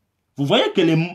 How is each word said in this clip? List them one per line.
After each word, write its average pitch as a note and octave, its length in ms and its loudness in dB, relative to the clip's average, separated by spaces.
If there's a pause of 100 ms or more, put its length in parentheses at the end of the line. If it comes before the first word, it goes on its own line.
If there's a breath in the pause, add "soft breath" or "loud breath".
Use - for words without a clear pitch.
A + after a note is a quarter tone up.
(360)
Vous C#3+ 100 -4
voyez A#3 260 0
que G#3 80 -2
les, E3 140 2 (200)